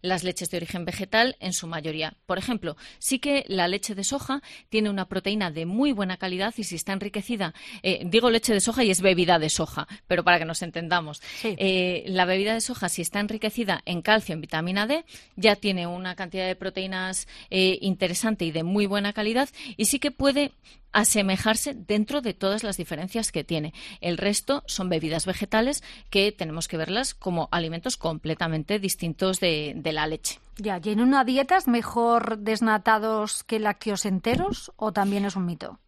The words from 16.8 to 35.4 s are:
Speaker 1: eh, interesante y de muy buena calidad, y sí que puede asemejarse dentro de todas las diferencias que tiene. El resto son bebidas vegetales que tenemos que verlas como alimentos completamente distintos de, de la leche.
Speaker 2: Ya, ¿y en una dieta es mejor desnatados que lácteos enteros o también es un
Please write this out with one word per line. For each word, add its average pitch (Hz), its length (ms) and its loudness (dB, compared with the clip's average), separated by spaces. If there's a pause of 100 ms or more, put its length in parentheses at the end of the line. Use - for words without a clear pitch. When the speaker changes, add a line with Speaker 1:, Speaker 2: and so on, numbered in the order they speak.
Speaker 1:
eh, 190 300 4
interesante 190 640 0
y 165 80 0
de 160 100 -2
muy 202 240 2
buena 202 260 -2
calidad, 226 360 0 (280)
y 214 100 2
sí 277 120 2
que 294 120 0
puede 277 420 2 (400)
asemejarse 208 840 2
dentro 208 460 0
de 233 140 -2
todas 196 280 0
las 202 140 -4
diferencias 185 560 -4
que 151 100 -2
tiene. 160 300 -2 (280)
El 170 160 -2
resto 208 500 0
son 185 220 -4
bebidas 160 380 0
vegetales 226 560 0 (260)
que 202 220 4
tenemos 160 380 -6
que 175 80 -6
verlas 185 380 -2
como 170 360 -2
alimentos 165 460 -2
completamente 160 840 -2
distintos 185 640 -2
de, 151 360 0
de 160 160 -4
la 151 140 0
leche. - 320 -6 (180)
Speaker 2:
Ya, 196 260 -4
¿y 214 80 -2
en 214 100 2
una 262 240 6
dieta 262 320 4
es - 100 2
mejor 233 720 2
desnatados 214 1040 2
que 220 160 -2
lácteos 214 480 -2
enteros 233 720 0
o 214 160 -2
también 202 320 2
es 190 100 -2
un 185 120 0